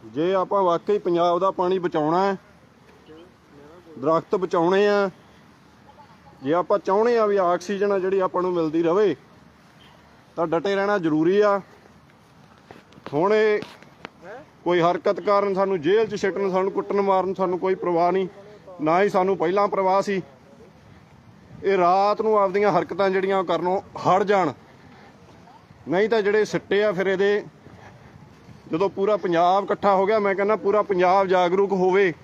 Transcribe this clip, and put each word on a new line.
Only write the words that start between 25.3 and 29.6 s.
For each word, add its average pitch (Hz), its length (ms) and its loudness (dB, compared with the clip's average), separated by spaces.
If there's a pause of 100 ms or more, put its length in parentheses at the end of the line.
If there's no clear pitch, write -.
ਨਹੀਂ 190 220 0
ਤਾਂ 226 120 0
ਜਿਹੜੇ 208 240 0
ਸਿੱਟੇ 196 380 -2
ਆ 214 80 0
ਫਿਰ 180 160 -2
ਇਹਦੇ, 202 360 0 (1300)
ਜਦੋਂ 175 180 0
ਪੂਰਾ 202 280 -2
ਪੰਜਾਬ 180 460 2